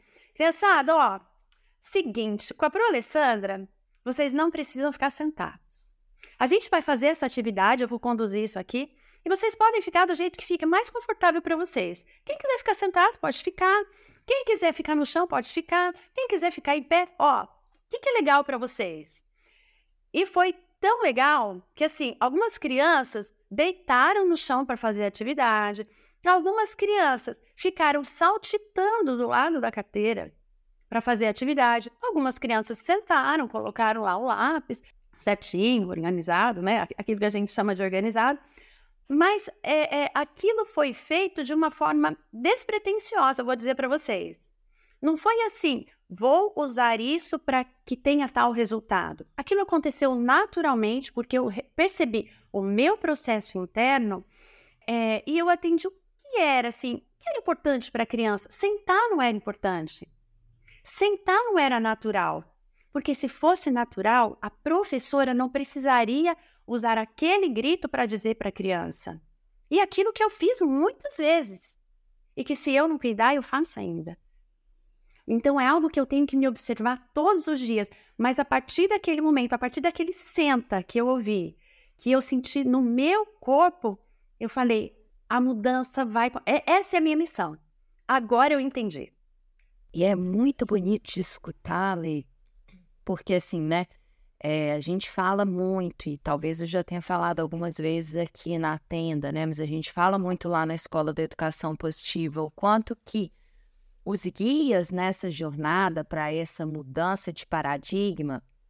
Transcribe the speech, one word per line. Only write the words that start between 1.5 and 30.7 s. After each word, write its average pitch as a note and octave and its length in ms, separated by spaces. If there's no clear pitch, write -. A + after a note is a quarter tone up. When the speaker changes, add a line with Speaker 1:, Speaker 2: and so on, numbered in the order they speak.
Speaker 1:
seguinte, A3+ 720
com - 140
a D4 40
Pro G#4+ 140
Alessandra, A3+ 840
vocês B3+ 280
não D#4+ 180
precisam D4 420
ficar C#4 180
sentados. - 800
A B3+ 80
gente F#4+ 220
vai E4 140
fazer C4+ 240
essa D#4 180
atividade, A3+ 580
eu A#3+ 60
vou A#3+ 100
conduzir A3 440
isso G#3 160
aqui, A#3+ 340
e F4+ 60
vocês G#4 240
podem A4 260
ficar F4 240
do F4 100
jeito E4+ 220
que - 80
fica E4+ 220
mais F#4 240
confortável F4+ 500
pra E4 160
vocês. G3 480
Quem D5+ 120
quiser C5+ 220
ficar G#4+ 160
sentado, F#4 440
pode - 240
ficar. F#4+ 420
Quem C5+ 180
quiser F4+ 280
ficar D#4 240
no D4 100
chão, F4 200
pode C4 240
ficar. F4 440
Quem B4+ 160
quiser F4 220
ficar D4 260
em C#4+ 60
pé, F4 260
ó, C4+ 260
o - 40
que A#4+ 120
que C#5 100
é - 20
legal C#4+ 320
pra C4+ 140
vocês?" E3+ 640
E F4+ 140
foi F4+ 280
tão A#4 220
legal B3+ 600
que, D4 100
assim, D4+ 360
algumas D#4+ 380
crianças C4 720
deitaram E4+ 760
no E4+ 100
chão C4 280
pra A#3+ 120
fazer G#3 280
atividade. G#3+ 800
Algumas F#4 500
crianças F4 640
ficaram D4 500
saltitando G4 1120
do A#3+ 120
lado C4+ 320
da A3+ 100
carteira G#3 640